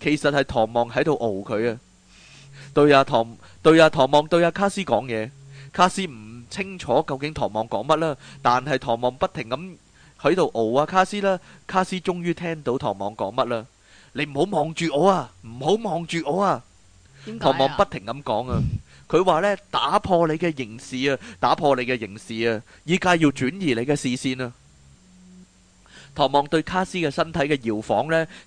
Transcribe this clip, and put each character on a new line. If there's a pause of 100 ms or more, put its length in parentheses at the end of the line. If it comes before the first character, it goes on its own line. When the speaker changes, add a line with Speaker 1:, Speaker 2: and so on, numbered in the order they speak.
Speaker 1:
其
實
係
唐
望
喺
度
熬 (200)
佢
啊。 (960)
對
啊，
唐-， (260)
對
啊，
唐
望
對
啊
卡
斯
講
嘢。 (420)
卡
斯
唔
清
楚
究
竟
唐
望
講
乜
啦， (260)
但
係
唐
望
不
停
咁 (440)
喺
度
熬
啊
卡
斯
啦。 (280)
卡
斯
終
於
聽
到
唐
望
講
乜
啦。 (500)
「你
唔
好 (100)
望
住
我
啊， (100)
唔
好 (160)
望
住
我
啊。」 (680)
Speaker 2:
點
解
啊？
Speaker 1:
唐
望
不
停
咁
講
啊， (500)
佢
話
呢， (140)
「打
破
你
嘅
凝
視 (120)
啊， (220)
打
破
你
嘅
凝
視 (140)
啊， (220)
依
家
要
轉 (120)
移
你
嘅
視
線
啊。」 (1600)
唐
望
對
卡
斯
嘅
身
體
嘅
搖
晃
呢， (200)